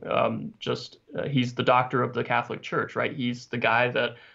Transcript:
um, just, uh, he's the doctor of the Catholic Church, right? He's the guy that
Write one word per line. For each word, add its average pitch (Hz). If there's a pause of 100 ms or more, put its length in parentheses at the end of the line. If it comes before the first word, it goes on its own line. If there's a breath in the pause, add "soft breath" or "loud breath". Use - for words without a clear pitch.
um, 113
just, - (200)
uh, -
he's 123
the 127
doctor 127
of 123
the 120
Catholic 120
Church, -
right? 117
He's 123
the 120
guy 117
that 120 (200 soft breath)